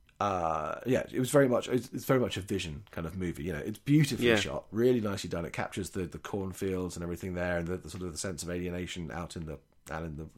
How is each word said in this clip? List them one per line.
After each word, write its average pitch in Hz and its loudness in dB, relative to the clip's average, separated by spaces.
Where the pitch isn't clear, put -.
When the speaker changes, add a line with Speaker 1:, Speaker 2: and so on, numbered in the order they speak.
Speaker 1:
uh, 82 0
yeah, 123 4
it - 0
was 127 2
very 139 8
much, 117 2
it's, 123 0
it's 135 -6
very 131 6
much 107 2
a 98 -2
Vision 92 -4
kind 85 -6
of 85 -6
movie. 87 -2
You 90 -2
know, 73 -4
it's 107 -6
beautifully 139 6
Speaker 2:
Yeah. 113 8
Speaker 1:
shot, 71 -2
really 120 4
nicely 98 -2
done. 85 -2
It - -8
captures 95 -4
the, 92 -4
the 80 -8
cornfields 92 -4
and 85 -6
everything 87 -6
there, 87 0
and 85 0
the, 90 -2
the 85 -12
sort 90 -8
of 90 -6
the 76 -10
sense 92 -6
of 82 -6
alienation 87 -4
out 82 -8
in 85 -6
the, 76 -8
out 80 -4
in 80 -6
the, 80 -8